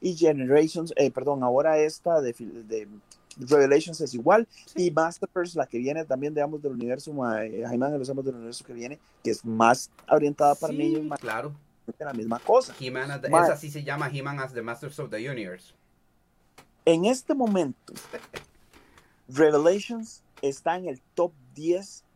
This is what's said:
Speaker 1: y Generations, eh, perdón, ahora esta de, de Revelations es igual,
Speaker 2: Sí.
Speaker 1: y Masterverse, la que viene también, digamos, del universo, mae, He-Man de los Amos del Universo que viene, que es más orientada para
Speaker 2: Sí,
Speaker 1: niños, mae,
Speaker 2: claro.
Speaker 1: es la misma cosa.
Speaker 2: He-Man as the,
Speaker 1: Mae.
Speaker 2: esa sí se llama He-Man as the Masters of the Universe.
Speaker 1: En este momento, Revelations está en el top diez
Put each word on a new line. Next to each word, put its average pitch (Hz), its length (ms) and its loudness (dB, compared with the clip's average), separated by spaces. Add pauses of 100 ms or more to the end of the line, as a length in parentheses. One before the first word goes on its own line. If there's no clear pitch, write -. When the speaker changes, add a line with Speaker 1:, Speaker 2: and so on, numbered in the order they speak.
Speaker 1:
y 185 160 -2
Generations, 156 800 2
eh, 139 140 4
perdón, 135 320 -2
ahora 147 360 2
esta 156 440 0
de, 120 100 -2
de 107 560 -10 (500)
Revelations 143 640 4
es 131 140 -6
igual, 175 340 4 (160)
Speaker 2:
Sí. - 220 -2
Speaker 1:
y 175 40 0
Masterverse, 170 680 -2
la 135 80 0
que - 100 -8
viene 143 300 -4
también, 139 260 -4
digamos, 147 300 -4
del 139 100 -4
universo, 127 400 -6
mae, 110 480 -4
He-Man 120 320 -2
de 147 60 -2
los 131 100 -6
Amos 135 160 -6
del 131 120 -4
Universo 117 280 -14
que 135 80 -18
viene, 120 260 -12 (240)
que 120 80 -2
es 107 140 -4
más 113 460 4 (200)
orientada 147 440 4
para 151 180 -4
Speaker 2:
Sí, 147 60 -6
Speaker 1:
niños, 156 260 0
mae, 151 140 -8
Speaker 2:
claro. 123 340 -8 (340)
Speaker 1:
es 117 120 -12
la 147 160 -10
misma 113 260 -4
cosa. - 380 2
Speaker 2:
He-Man 131 320 -6
as 139 120 -8
the, 135 80 -4
Speaker 1:
Mae. 165 140 6
Speaker 2:
esa 151 120 4
sí 151 140 -12
se 147 120 -10
llama 139 300 -4
He-Man 139 280 -6
as 127 120 -8
the 117 100 -8
Masters 117 380 -10
of 127 100 -10
the 110 180 -8
Universe. 101 440 -10 (1120)
Speaker 1:
En 165 200 4
este 262 300 0
momento, 196 580 -2 (1400)
Revelations 165 920 2 (200)
está 139 340 -2
en 185 100 -8
el 135 140 -8 (140)
top 175 180 0 (220)
diez 175 500 -4 (100)